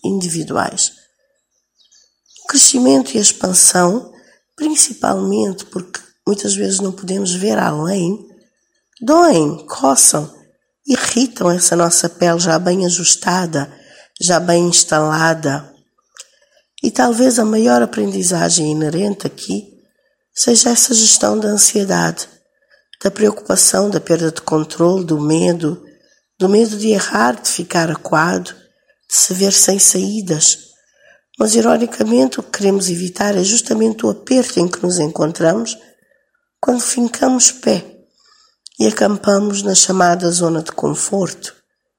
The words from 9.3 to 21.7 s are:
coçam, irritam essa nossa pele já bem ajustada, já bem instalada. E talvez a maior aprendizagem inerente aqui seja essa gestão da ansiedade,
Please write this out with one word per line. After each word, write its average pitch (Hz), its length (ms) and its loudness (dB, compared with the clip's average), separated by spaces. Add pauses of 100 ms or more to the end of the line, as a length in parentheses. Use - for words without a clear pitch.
coçam, - 680 0 (540)
irritam 240 640 0
essa 175 240 0
nossa 170 340 2
pele 170 300 0
já 170 220 0
bem 180 260 0
ajustada, 175 920 -2 (400)
já 175 180 2
bem 175 300 2
instalada. 156 1040 0 (1080)
E 226 80 0
talvez 247 480 2
a 226 60 2
maior 220 360 2
aprendizagem 180 920 -2
inerente 160 560 -2
aqui - 540 -10 (540)
seja - 360 2
essa 240 220 2
gestão 220 460 2
da 214 100 -2
ansiedade, 190 800 0 (760)